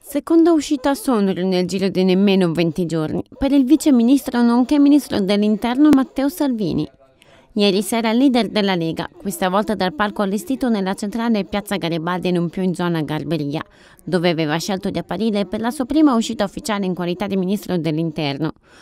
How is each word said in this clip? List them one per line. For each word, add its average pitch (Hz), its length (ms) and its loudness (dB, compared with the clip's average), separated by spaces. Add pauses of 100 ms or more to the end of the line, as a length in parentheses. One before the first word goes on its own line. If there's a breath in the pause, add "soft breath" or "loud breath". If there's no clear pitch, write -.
Seconda 330 440 2
uscita 294 400 0
a - 20 2
Sondrio 202 540 0
nel 180 180 0
giro 185 240 -2
di 185 140 0
nemmeno 190 480 4
venti 165 340 0
giorni, 156 380 -4 (160)
per 269 120 0
il 277 140 4
vice 294 260 4
ministro 247 520 2
nonché 240 340 2
ministro 285 420 4
dell'interno 214 720 2
Matteo 269 400 2
Salvini. 214 580 -2 (680 soft breath)
Ieri 202 280 2
sera 220 300 -2
il 233 80 2
leader 247 300 2
della 196 260 0
Lega, 165 360 -4
questa 190 380 -4
volta 202 240 0
dal 185 220 -2
palco 208 260 -4
allestito 214 480 -4
nella 196 240 -2
centrale 214 500 -2
Piazza 202 340 -6
Garibaldi 170 500 -4
e 180 40 2
non 175 180 0
più 190 120 -6
in 185 140 0
zona 170 260 -2
Garberia, 147 600 -4 (400 soft breath)
dove 175 260 0
aveva 156 280 0
scelto 185 340 -4
di 160 80 -4
apparire 202 480 -4
per 214 120 -8
la 233 120 -4
sua 269 140 -6
prima 285 280 4
uscita 220 300 -2
ufficiale 202 420 -4
in 185 80 -2
qualità 175 320 -4
di 202 100 -4
ministro 190 440 -2
dell'interno. 156 720 -4 (300 soft breath)